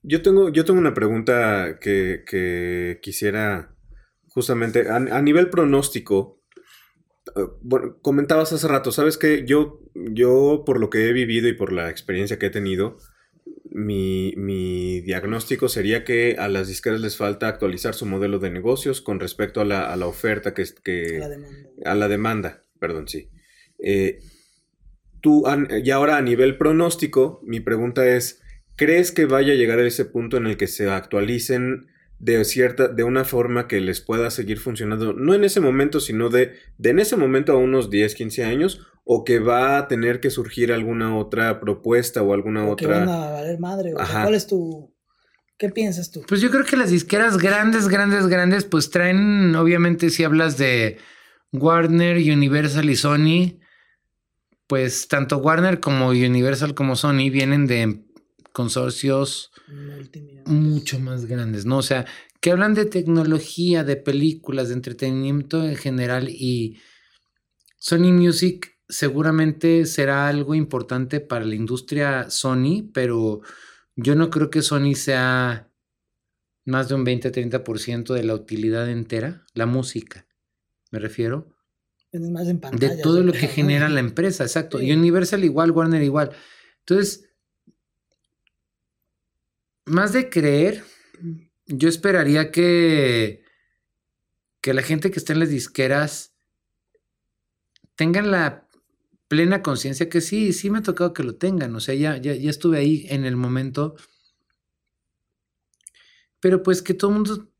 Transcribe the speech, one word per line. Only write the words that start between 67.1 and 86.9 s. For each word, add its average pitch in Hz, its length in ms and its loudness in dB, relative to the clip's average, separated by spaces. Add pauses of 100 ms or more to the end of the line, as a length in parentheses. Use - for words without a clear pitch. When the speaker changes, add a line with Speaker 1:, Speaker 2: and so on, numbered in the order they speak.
Speaker 3:
Sony 175 340 4
Music 175 640 2 (160)
seguramente 156 960 0
será 143 440 0
algo 147 260 -2
importante 131 640 -4
para 123 240 -6
la 110 120 -4
industria 127 760 -4
Sony, 139 640 0
pero 113 480 -2 (560)
yo 131 180 0
no 160 140 2
creo 156 200 0
que 156 120 0
Sony 143 340 0
sea 127 720 -2 (920)
más 131 240 -2
de 139 80 -2
un 135 80 -2
veinte, 123 260 -2
treinta 123 360 -4
por 110 140 -6
ciento 120 340 -6
de 123 100 -2
la 110 100 -2
utilidad 110 560 -4
entera, 117 640 -6
la 117 120 -2
música, 123 600 -6 (640)
me 107 100 -10
refiero. 113 540 -6 (600)
Speaker 2:
Es 170 80 -8 (100)
más 175 160 -4
en 175 140 -2
pantallas, 135 340 -2
Speaker 3:
De - 80 -8
todo 165 140 4
Speaker 2:
yo 180 80 4
Speaker 3:
lo 175 80 4
que - 60 -4
Speaker 2:
creo, 143 100 -2
¿no? - 60 -8
Speaker 3:
genera 147 340 2
la 147 100 0
empresa, 143 460 -2
exacto. 156 340 -4
Speaker 2:
Sí. 131 100 0
Speaker 3:
Universal 180 540 2
igual, 165 280 2
Warner 160 300 2
igual. 143 300 0 (480)
Entonces, 196 460 -2 (2500)